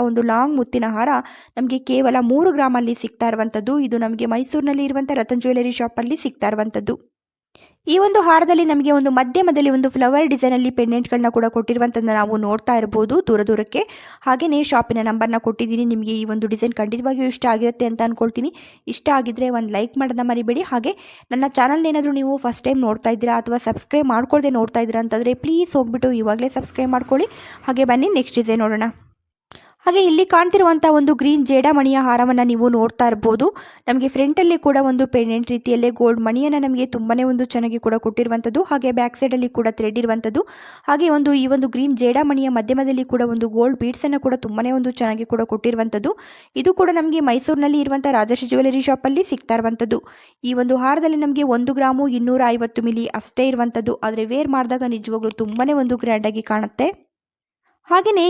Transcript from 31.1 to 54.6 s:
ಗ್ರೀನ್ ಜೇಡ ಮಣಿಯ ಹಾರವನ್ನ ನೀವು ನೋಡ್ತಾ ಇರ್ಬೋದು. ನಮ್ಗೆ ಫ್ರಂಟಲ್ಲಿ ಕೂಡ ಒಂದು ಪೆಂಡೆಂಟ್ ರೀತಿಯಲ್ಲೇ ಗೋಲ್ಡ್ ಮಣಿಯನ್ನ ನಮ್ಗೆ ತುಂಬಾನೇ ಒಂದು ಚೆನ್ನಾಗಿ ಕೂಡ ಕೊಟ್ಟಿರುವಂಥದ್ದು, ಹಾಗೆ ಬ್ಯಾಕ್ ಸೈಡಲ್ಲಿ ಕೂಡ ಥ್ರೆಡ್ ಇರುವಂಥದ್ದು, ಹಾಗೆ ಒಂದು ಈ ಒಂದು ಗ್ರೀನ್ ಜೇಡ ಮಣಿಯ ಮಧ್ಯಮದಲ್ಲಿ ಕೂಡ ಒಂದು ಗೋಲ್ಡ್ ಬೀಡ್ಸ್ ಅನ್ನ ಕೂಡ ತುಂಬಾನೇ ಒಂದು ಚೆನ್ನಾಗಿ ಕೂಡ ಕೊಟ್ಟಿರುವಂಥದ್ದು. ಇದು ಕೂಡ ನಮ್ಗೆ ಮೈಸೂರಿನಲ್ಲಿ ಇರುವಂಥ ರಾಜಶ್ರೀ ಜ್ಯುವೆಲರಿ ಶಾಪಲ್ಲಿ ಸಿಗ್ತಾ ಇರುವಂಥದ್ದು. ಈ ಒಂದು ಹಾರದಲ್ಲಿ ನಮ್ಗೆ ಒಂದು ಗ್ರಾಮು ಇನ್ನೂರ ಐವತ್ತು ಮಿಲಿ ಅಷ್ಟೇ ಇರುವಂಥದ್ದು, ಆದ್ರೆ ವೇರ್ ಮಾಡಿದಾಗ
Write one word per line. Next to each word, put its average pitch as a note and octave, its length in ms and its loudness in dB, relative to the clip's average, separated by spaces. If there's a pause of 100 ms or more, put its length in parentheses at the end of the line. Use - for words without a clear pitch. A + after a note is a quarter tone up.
ಗ್ರೀನ್ C#4+ 320 2
ಜೇಡ C4 240 4
ಮಣಿಯ C4+ 280 4
ಹಾರವನ್ನ B3 460 2
ನೀವು A#3+ 240 2
ನೋಡ್ತಾ A#3 380 2
ಇರ್ಬೋದು. A3 400 2 (400)
ನಮ್ಗೆ C4 220 0
ಫ್ರಂಟಲ್ಲಿ D4+ 500 2
ಕೂಡ C#4 220 2
ಒಂದು C4 260 2
ಪೆಂಡೆಂಟ್ A#3 440 -2
ರೀತಿಯಲ್ಲೇ A#3+ 400 0
ಗೋಲ್ಡ್ A#3 300 2
ಮಣಿಯನ್ನ C4 380 0
ನಮ್ಗೆ C4 280 0
ತುಂಬಾನೇ A#3+ 380 -2
ಒಂದು B3+ 200 0
ಚೆನ್ನಾಗಿ A#3 340 -2
ಕೂಡ A3+ 160 -2
ಕೊಟ್ಟಿರುವಂಥದ್ದು, A#3 680 -2
ಹಾಗೆ C4 300 -2
ಬ್ಯಾಕ್ A#3+ 240 -2
ಸೈಡಲ್ಲಿ B3+ 320 -2
ಕೂಡ A#3 220 -2
ಥ್ರೆಡ್ A3 280 -4
ಇರುವಂಥದ್ದು, A3+ 440 -2 (420)
ಹಾಗೆ D4+ 260 2
ಒಂದು D4 220 2
ಈ C4 140 2
ಒಂದು C4+ 220 0
ಗ್ರೀನ್ C4 280 -2
ಜೇಡ A#3+ 260 2
ಮಣಿಯ C4+ 260 0
ಮಧ್ಯಮದಲ್ಲಿ C4 560 0
ಕೂಡ B3+ 220 -2
ಒಂದು A#3 220 -2
ಗೋಲ್ಡ್ A#3 300 2
ಬೀಡ್ಸ್ B3 260 -4
ಅನ್ನ C#4+ 140 0
ಕೂಡ C4 160 0
ತುಂಬಾನೇ A#3 380 -4
ಒಂದು B3+ 180 0
ಚೆನ್ನಾಗಿ A3+ 340 -4
ಕೂಡ A3+ 180 -2
ಕೊಟ್ಟಿರುವಂಥದ್ದು. A3+ 680 -2 (440)
ಇದು F4+ 180 2
ಕೂಡ F4+ 180 2
ನಮ್ಗೆ D#4+ 280 0
ಮೈಸೂರಿನಲ್ಲಿ C#4+ 600 0
ಇರುವಂಥ C#4 300 -2
ರಾಜಶ್ರೀ A#3 380 0
ಜ್ಯುವೆಲರಿ C4 320 2
ಶಾಪಲ್ಲಿ C#4 440 0
ಸಿಗ್ತಾ - 300 -4
ಇರುವಂಥದ್ದು. A3+ 460 -2 (440)
ಈ B3 80 -2
ಒಂದು B3 240 0
ಹಾರದಲ್ಲಿ D4+ 400 0
ನಮ್ಗೆ D4 260 0
ಒಂದು B3 320 0
ಗ್ರಾಮು C4+ 340 0
ಇನ್ನೂರ B3 380 0
ಐವತ್ತು A#3 360 -2
ಮಿಲಿ A#3 240 -2
ಅಷ್ಟೇ - 420 -4
ಇರುವಂಥದ್ದು, A#3+ 540 -2
ಆದ್ರೆ A3 220 -4
ವೇರ್ C4+ 240 -2
ಮಾಡಿದಾಗ B3+ 400 -2